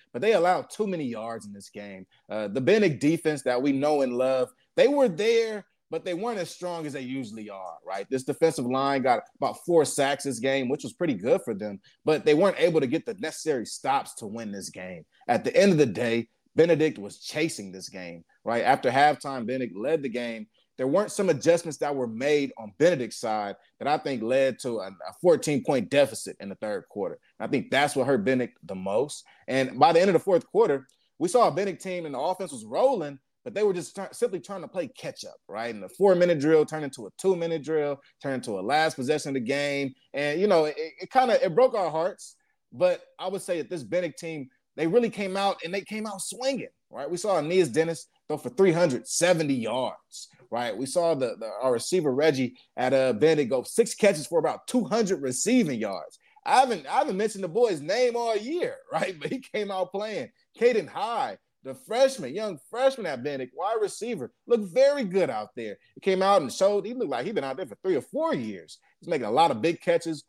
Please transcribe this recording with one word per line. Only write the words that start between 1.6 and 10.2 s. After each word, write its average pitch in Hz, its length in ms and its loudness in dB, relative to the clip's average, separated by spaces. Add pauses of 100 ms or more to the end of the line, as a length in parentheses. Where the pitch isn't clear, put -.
game. 101 360 -14 (220)
Uh, 107 200 -4
the 104 120 -4
Benedict 165 400 4
defense 151 420 0
that 123 180 0
we 139 120 2
know 143 300 2
and 123 140 0
love, 127 340 0 (260)
they 180 100 8
were 277 220 4
there, 214 560 0 (260)
but 165 140 -6
they 180 80 -4
weren't 208 260 -4
as 165 120 -6
strong 170 360 -8
as 143 60 -8
they 139 80 -8
usually 117 480 -8
are, 92 380 -12
right? 98 240 -8
This 131 140 -2
defensive 151 420 0
line 135 340 0
got 120 220 2 (140)
about - 280 -4
four 165 220 6
sacks 139 380 0